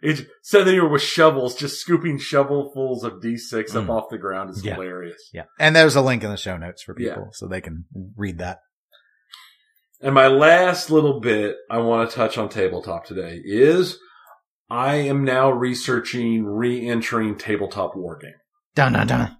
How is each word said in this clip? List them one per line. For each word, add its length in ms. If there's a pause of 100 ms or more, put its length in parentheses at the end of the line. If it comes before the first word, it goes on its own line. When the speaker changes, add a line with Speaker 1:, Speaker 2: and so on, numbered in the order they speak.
Speaker 1:
it's 180 (220)
said 240
that 80
you 80
were 80
with 100
shovels, 540
just 260
scooping 380
shovelfuls 840
of 200
D 160
six 360
up 120
Speaker 2:
Mm. 20
Speaker 1:
off 220
the 80
ground 320
is 120
Speaker 2:
Yeah. 120
Speaker 1:
hilarious. 580
Speaker 2:
Yeah. 120 (140)
And 160
there's 220
a 60
link 200
in 80
the 60
show 220
notes 240
for 160
Speaker 1:
Yeah. 160
Speaker 2:
people 180
so 160
they 140
can 240 (280)
read 240
that. 200 (1400)
Speaker 1:
And 120
my 140
last 600
little 280
bit 380 (140)
I 80
wanna 320
touch 260
on 140
tabletop 560
today 360
is 560 (680)
I 280
am 280
now 280
researching 920
re-entering 960
tabletop 560
wargame. 380 (420)
Speaker 2:
Dun, 200
dun, 120
dun. 340